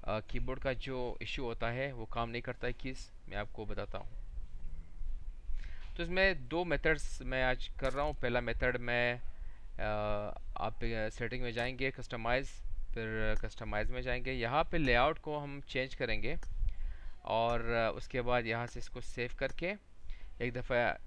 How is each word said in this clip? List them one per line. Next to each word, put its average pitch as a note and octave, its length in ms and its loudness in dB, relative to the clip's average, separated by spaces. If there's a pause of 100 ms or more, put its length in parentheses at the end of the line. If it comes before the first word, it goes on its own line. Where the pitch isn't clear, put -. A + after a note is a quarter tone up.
अ, G#2+ 160 -2
keyboard B2+ 400 0
का C3+ 140 0
जो B2 480 -2
issue C3 220 -4
होता A#2 260 -2
है, C3 240 -2
वो A#2 120 -6
काम A#2 240 -2
नहीं A#2+ 120 -4
करता B2 260 -4
है B2 60 0
किस, - 380 -6 (180)
मैं G2+ 80 -4
आपको G#2+ 280 -4
बताता G#2 320 -2
हूँ। G#2 120 -4 (1900)
तो E3+ 60 -2
इसमें E3+ 440 4
दो E3+ 160 0
methods D#3 580 2
मैं C3 220 2
आज B2+ 360 2
कर C3 140 2
रहा C#3+ 120 2
हूँ। D3+ 80 0
पहला B2 280 2
method B2 360 2
मैं, A#2+ 420 2
अ, - 120 0 (1300)
आप, A2 260 0
अ, A2 260 0
setting A#2+ 340 -2
में A#2 80 0
जाएंगे, B2+ 400 -2
customize, A#2+ 560 0 (460)
फिर A2 420 2
customize G#2+ 560 2
में B2+ 100 0
जाएंगे। B2 300 0
यहाँ C3 320 2
पे E3+ 140 2
layout C3+ 420 6
को D3+ 180 -4
हम C#3+ 240 -6
change C3 340 -2
करेंगे A2+ 420 2 (880)
और, A#2 400 2
अ, A#2 300 4
उसके B2 260 -4
बाद A#2+ 240 4
यहाँ A#2 220 0
से B2 120 -8
इसको B2 220 -4
save - 380 -2
करके E3 340 0 (680)
एक A#2+ 120 0
दफ़ा A#2+ 540 2